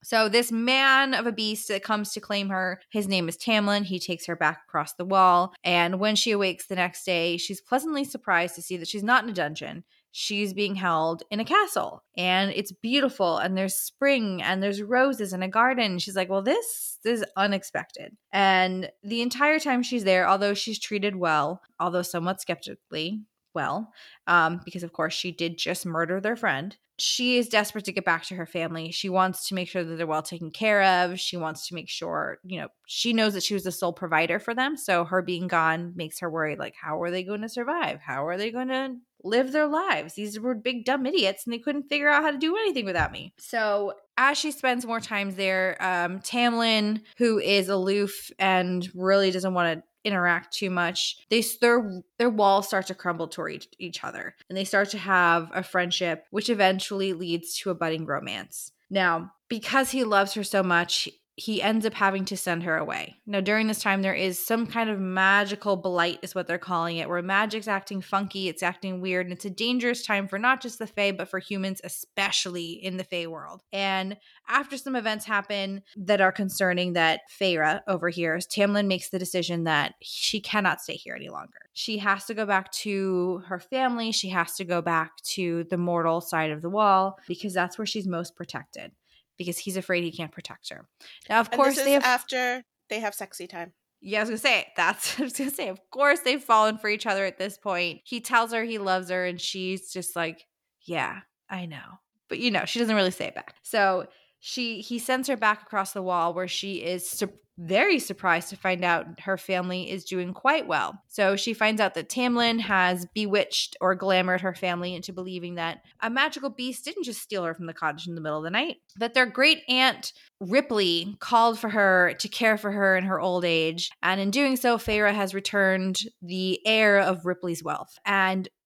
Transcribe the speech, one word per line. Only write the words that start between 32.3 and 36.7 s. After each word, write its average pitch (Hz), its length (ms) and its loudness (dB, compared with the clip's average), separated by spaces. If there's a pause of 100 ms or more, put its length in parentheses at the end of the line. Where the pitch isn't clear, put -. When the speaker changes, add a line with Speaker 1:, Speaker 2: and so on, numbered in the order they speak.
Speaker 1:
you 180 180 -10
know, 143 60 -10 (200)
she - 260 -2
knows 220 200 4
that 180 100 -4
she - 120 0
was 185 80 -2
the 185 80 -4
sole 175 220 -2
provider 165 460 0
for 233 160 -6
them. 269 220 0
So 175 280 2
her 185 180 2
being 180 240 -4
gone 170 480 0
makes 160 240 -8
her 175 120 -4
worry, 156 240 -2
like, - 240 -8